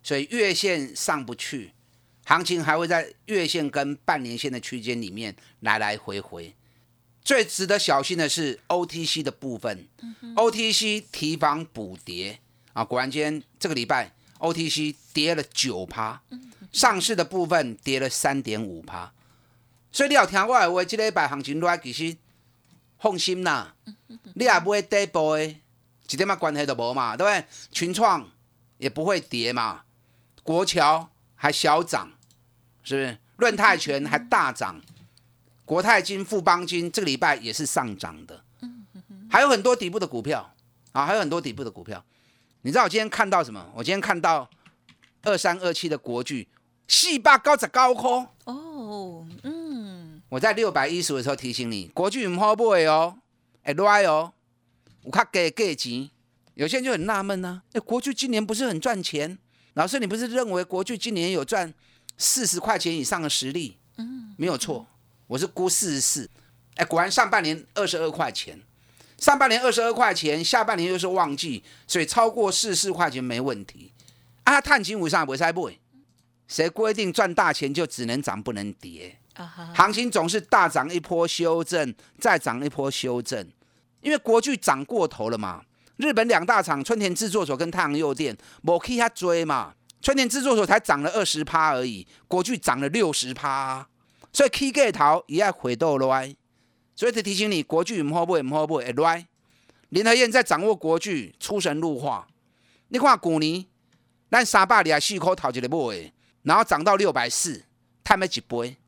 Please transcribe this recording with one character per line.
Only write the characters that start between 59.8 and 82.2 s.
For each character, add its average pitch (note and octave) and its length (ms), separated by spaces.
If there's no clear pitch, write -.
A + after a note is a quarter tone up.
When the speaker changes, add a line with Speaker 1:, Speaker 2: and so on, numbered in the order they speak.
Speaker 1:
师， A3+ 120
你 A3+ 80
不 G3 100
是 B3 120
认 A#3+ 240
为 F3+ 120
国 F#3 180
巨 A3 140
今 A3 160
年 F3+ 200
有 D3+ 120
赚 F3 300
四 - 300
十 F3 120
块 G3+ 200
钱 E3 180
以 C#3 80
上 F3 160
的 D3+ 80
实 C3 240
力？ D3+ 240
Speaker 2:
嗯。 A3+ 400
Speaker 1:
没 D#3+ 80
有 D#3 100
错， B2 300
我 B2 100
是 E3+ 100
估 F3+ 220
四 F#3 220
十 C3+ 100
四。 B2 300
哎， E3 100
果 E3 120
然 F#3 120
上 A3 180
半 G3+ 140
年 D#3+ 200
二 G3+ 120
十 E3 120
二 D#3+ 120
块 D#3 220
钱， - 260
上 C#4+ 200
半 C4 120
年 A#3 120
二 B3+ 80
十 A3+ 120
二 A#3 100
块 G#3+ 220
钱， D#3 280
下 A3+ 220
半 G3+ 140
年 E3+ 120
又 F#3 80
是 F3+ 80
旺 F3+ 300
季， C#3 260
所 F3+ 140
以 D3+ 60
超 A3+ 240
过 G#3+ 200
四 G#3 200
十 F3+ 40
四 F#3+ 160
块 E3+ 200
钱 B2+ 120
没 A#2+ 160
问 B2 280
题。 - 260
啊， C#4 180
碳 C#4 200
金 G3+ 160
为 E3 120
啥 E3 160
不 C3+ 100
可 - 0
以 E3 160
买？ D#3 260
谁 D#3+ 220
规 A3 240
定 F#3+ 180
赚 F#3 220
大 E3+ 180
钱 C#3+ 220
就 E3 120
只 B2 200
能 B2+ 160
涨 G2 200
不 A#2+ 120
能 G2+ 180
跌？ F2 460
Speaker 2:
啊 F3 100
哈。 E3+ 300
Speaker 1:
行 G3 180
情 A#3 180
总 E3 160
是 G3+ 140
大 F#3+ 260
涨 D3+ 240
一 F3 80
波 E3+ 300
修 E3 340
正， D3+ 320
再 G3 200